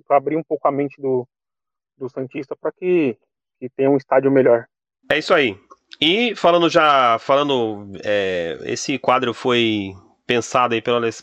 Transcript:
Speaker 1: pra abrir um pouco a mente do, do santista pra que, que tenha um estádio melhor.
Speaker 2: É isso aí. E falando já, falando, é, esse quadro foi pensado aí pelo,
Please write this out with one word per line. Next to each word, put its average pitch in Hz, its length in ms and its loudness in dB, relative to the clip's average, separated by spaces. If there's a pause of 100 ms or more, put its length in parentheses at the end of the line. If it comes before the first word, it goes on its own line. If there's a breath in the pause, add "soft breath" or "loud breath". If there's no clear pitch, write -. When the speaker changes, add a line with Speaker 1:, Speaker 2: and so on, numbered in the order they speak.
Speaker 1:
pra 143 120 2
abrir 143 200 0
um 165 60 -4
pouco - 240 -4
a 143 60 0
mente 139 280 -4
do, 131 240 -2 (720)
do 135 120 -12
santista 135 520 -12
pra - 120 -6
que, 170 440 -2 (440)
que 127 100 -12
tenha 135 180 0
um 143 80 4
estádio 135 360 0
melhor. 123 340 4 (420)
Speaker 2:
É 139 80 0
isso 156 160 -2
aí. 131 240 2 (440)
E 196 360 0
falando 170 320 4
já, 139 500 4
falando, 120 720 -2 (140)
é, 92 600 -2
esse 131 340 -6
quadro 127 340 0
foi 110 640 -2 (320)
pensado 120 480 0
aí 113 80 -4
pelo, 120 180 -2 (220)